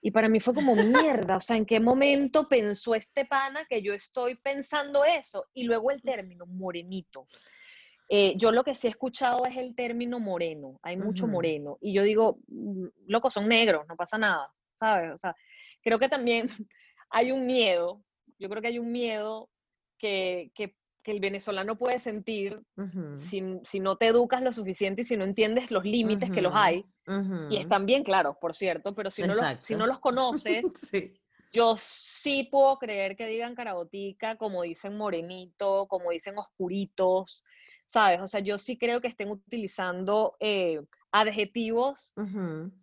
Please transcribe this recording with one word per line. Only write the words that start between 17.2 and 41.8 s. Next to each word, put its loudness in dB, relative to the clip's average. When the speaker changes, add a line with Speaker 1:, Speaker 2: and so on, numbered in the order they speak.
Speaker 1:
un -2
miedo, 2
yo -10
creo -6
que -4
hay -4
un -6
miedo -4
que, -2
que, -8
que -6
el -2
venezolano -4
puede 0
sentir -6
Speaker 2:
Ujú. -8
Speaker 1:
si, -8
si -8
no 0
te 4
educas 4
lo 2
suficiente -4
y -4
si -2
no -2
entiendes 0
los 0
límites 0
que 0
los 2
Speaker 2:
Ujú, 6
Speaker 1:
hay, 4
y -2
Speaker 2:
ujú. 0
Speaker 1:
están 0
bien 2
claros, 2
por -4
cierto, -4
pero -6
si -6
no 2
los, 2
si -6
Speaker 2:
Exacto. -2
Speaker 1:
no 2
los -2
conoces, 0
Speaker 2:
<laughs> -4
Sí. -6
Speaker 1:
yo 6
sí -4
puedo 6
creer -4
que -8
digan -6
carabotica, -8
como -4
dicen -8
morenito, -2
como -2
dicen -6
oscuritos, 0
¿sabes? 4
O -8
sea, -4
yo -2
sí -8
creo 0
que -4
estén -6
utilizando, -2
eh, 0
adjetivos 0